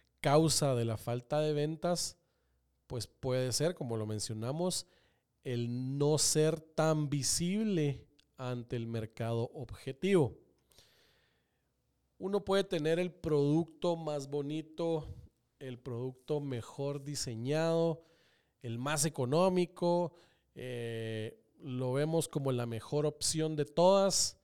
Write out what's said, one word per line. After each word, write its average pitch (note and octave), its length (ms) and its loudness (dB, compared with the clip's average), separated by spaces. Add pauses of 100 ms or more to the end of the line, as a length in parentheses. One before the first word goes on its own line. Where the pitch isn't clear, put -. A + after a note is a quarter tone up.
(200)
causa D3 560 4
de A#2 80 0
la A2+ 120 -2
falta B2 440 -2
de D3+ 120 0
ventas, D#3+ 640 -2 (720)
pues A#2+ 220 -6
puede B2+ 440 -2
ser, E3 220 2
como B2 220 -4
lo G#2+ 100 -2
mencionamos, A#2 800 -4 (560)
el B2 560 -4
no D3 180 4
ser D#3 440 2
tan D#3 500 0
visible E3 960 0 (300)
ante B2 400 -6
el A#2 100 -4
mercado A2+ 640 -4
objetivo. D#3+ 840 0 (1800)
Uno G3 260 -2
puede G3 220 2
tener E3 340 0
el F3+ 140 -2
producto D#3 840 2
más D3 340 -6
bonito, D#3 840 -4 (440)
el B2+ 200 -10
producto C3 640 -4
mejor C#3 640 -6
diseñado, D3+ 960 0 (600)
el A#2 160 -6
más C#3+ 260 0
económico, F3 1080 2 (400)
eh, A2+ 840 -6 (220)
lo B2+ 320 -4
vemos D#3 360 0
como C3+ 240 -2
la B2 120 0
mejor A#2 400 -4
opción D#3 520 -2
de D3 100 -2
todas, F#3+ 760 4